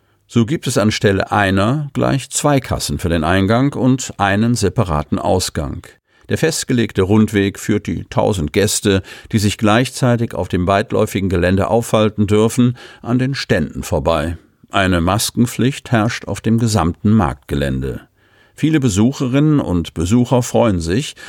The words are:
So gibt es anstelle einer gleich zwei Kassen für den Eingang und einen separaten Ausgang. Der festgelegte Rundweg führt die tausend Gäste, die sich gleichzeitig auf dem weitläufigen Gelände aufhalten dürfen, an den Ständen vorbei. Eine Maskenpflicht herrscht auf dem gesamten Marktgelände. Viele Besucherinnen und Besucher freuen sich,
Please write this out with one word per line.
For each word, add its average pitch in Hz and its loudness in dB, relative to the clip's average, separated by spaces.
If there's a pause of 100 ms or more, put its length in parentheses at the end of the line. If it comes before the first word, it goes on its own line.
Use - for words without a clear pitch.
(260)
So 117 2
gibt - -4
es 123 -2
anstelle 104 2
einer 104 0
gleich 123 -2
zwei 143 0
Kassen - -6
für 87 -4
den 82 0
Eingang 98 2
und 127 0
einen 101 2
separaten 87 -2
Ausgang. - -4 (440)
Der - 0
festgelegte 123 -2
Rundweg 101 2
führt 104 -2
die 92 -6
tausend 98 -2
Gäste, 95 2 (300)
die 113 2
sich 101 0
gleichzeitig 117 0
auf 90 -4
dem 90 -2
weitläufigen 98 0
Gelände 92 2
aufhalten 107 0
dürfen, 113 2 (240)
an 123 -2
den 131 -2
Ständen - -2
vorbei. 82 -2 (320)
Eine 92 2
Maskenpflicht 110 -2
herrscht 110 0
auf - -8
dem 113 0
gesamten 104 0
Marktgelände. 67 -2 (520)
Viele 156 0
Besucherinnen 135 2
und 87 -4
Besucher 120 2
freuen 113 2
sich, 87 -4 (140)